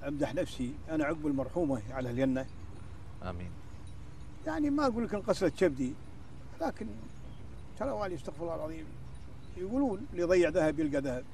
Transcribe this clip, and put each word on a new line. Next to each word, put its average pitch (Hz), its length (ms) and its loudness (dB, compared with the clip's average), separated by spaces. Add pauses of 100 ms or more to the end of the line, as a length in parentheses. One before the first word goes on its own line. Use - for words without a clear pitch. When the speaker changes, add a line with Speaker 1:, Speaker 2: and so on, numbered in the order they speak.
Speaker 1:
أمدح 143 260 0
نفسي 143 400 0 (160)
أنا 156 140 2
عقب 151 220 2
المرحومة 135 640 2
على 131 200 -2
الجنة. 131 360 2 (760)
Speaker 2:
آمين. 90 280 -6 (960)
Speaker 1:
يعني 311 240 2
ما 285 160 4
أقول 233 180 4
لك 208 100 -2
انقسلت 190 440 4
كبدي، 143 360 4 (680)
لكن 269 260 -2 (920)
ترى 214 120 0
والي 208 240 -2
استغفر 165 280 -6
الله 170 120 -2
العظيم 156 300 -6 (720)
يقولون: 214 560 2
"اللي 175 100 0
يضيع 175 260 8
ذهب 156 320 6
يلقى 147 200 4
ذهب". 131 340 -2